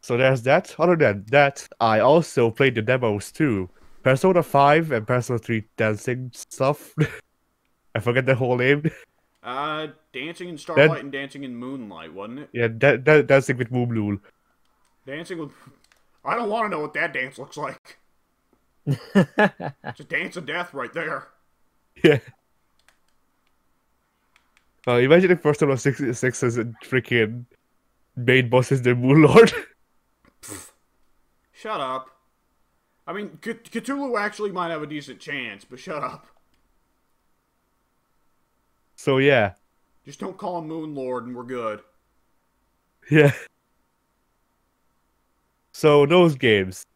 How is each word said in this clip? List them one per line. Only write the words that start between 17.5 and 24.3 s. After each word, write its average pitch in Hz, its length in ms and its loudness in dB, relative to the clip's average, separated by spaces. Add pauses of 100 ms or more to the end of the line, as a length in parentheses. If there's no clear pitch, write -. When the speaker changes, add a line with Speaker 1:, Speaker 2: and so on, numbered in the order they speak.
Speaker 2:
like. - 400 -14 (880)
Speaker 3:
<laughs> - 0 -
Speaker 2:
It's 156 1120 -2
a 151 80 -20
dance 175 300 -8
of 151 80 -14
death 160 260 -10
right 127 220 -12
there. 151 340 -10 (720)
Speaker 1:
Yeah. 151 180 6 (2750)